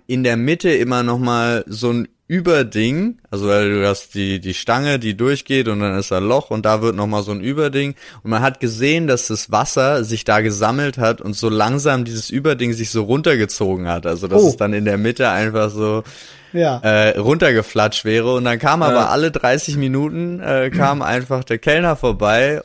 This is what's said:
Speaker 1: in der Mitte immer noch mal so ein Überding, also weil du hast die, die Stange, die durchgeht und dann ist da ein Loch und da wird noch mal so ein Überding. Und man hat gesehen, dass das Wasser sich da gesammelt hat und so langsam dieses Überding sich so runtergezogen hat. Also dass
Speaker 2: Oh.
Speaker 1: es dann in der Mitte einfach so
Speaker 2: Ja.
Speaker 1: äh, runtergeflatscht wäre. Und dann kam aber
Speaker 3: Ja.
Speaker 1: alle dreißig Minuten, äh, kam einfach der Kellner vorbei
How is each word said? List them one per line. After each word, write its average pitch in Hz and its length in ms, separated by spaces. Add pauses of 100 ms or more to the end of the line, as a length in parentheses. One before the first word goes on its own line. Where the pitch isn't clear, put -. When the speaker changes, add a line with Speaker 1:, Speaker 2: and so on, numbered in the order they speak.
Speaker 1:
in 127 180
der 120 120
Mitte 160 320
immer 123 340
noch 120 160
mal 120 480
so 117 240
ein 120 180 (200)
Überding, 160 880 (120)
also 101 160
weil 101 220
du 101 180
hast - 260
die, 98 280
die 92 120
Stange, 135 460
die 110 160
durchgeht 131 540
und 104 100
dann 101 180
ist 98 140
da 95 60
ein 95 80
Loch 131 240
und 107 160
da 107 160
wird 113 160
noch 104 100
mal 104 160
so 101 80
ein 101 80
Überding. 139 560 (260)
Und 110 100
man 113 100
hat 131 180
gesehen, 135 480
dass 139 200
das - 220
Wasser 131 540
sich 110 220
da 107 160
gesammelt 110 560
hat 117 240
und 101 160
so 117 100
langsam 123 560
dieses 113 260
Überding 127 440
sich 113 180
so 113 120
runtergezogen 107 840
hat. 85 180
Also 87 220
dass 95 160
Speaker 2:
Oh. - 60
Speaker 1:
es - 80
dann 104 160
in 104 100
der 101 140
Mitte 117 320
einfach 107 400
so 107 340 (480)
Speaker 2:
Ja. 156 280
Speaker 1:
äh, 107 380
runtergeflatscht 110 840
wäre. 113 320
Und 123 80
dann 120 160
kam 156 240
aber 135 120
Speaker 3:
Ja. 113 120
Speaker 1:
alle 156 240
dreißig 147 460
Minuten, 156 640
äh, 135 280
kam 143 320
einfach 127 440
der 117 140
Kellner 160 360
vorbei 117 680